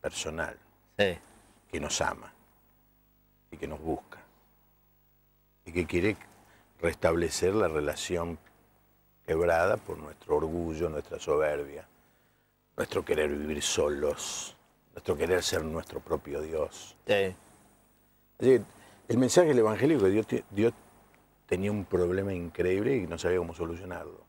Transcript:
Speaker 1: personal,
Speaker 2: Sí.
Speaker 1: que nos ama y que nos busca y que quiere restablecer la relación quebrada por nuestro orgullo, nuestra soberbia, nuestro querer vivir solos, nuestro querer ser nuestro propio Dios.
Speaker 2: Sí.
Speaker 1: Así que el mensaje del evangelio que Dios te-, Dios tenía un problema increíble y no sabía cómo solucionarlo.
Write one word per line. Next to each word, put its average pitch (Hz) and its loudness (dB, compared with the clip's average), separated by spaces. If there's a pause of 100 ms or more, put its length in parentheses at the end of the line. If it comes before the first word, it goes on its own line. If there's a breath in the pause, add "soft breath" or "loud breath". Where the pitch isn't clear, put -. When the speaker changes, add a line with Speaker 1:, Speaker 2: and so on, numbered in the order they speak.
Speaker 1:
personal, - -6 (400)
Speaker 2:
Sí. 95 2 (520)
Speaker 1:
que 85 -6
nos 76 -4
ama - -6 (1160)
y 80 -18
que - -8
nos 73 -8
busca - -6 (1500)
y 82 -16
que 85 0
quiere 92 0 (640 soft breath)
restablecer 85 2
la 104 4
relación 82 -4 (880)
quebrada 85 2
por - -10
nuestro 76 -4
orgullo, 80 -2
nuestra 76 -8
soberbia, 73 -2 (920 soft breath)
nuestro - -4
querer 76 0
vivir 76 -4
solos, - -2 (360)
nuestro - -4
querer 85 2
ser 85 -2
nuestro 80 -6
propio 73 -6
Dios. 78 -6 (100)
Speaker 2:
Sí. 98 2 (1040)
Speaker 1:
Así 127 6
que 107 0 (460 loud breath)
el 117 2
mensaje 156 6
del 131 6
evangelio 117 4
que 95 8
Dios 104 4
te-, - -4
Dios 104 4 (760)
tenía 95 0
un 104 -2
problema 92 0
increíble 92 0
y 95 -2
no 80 -6
sabía 90 2
cómo 85 -4
solucionarlo. 85 -8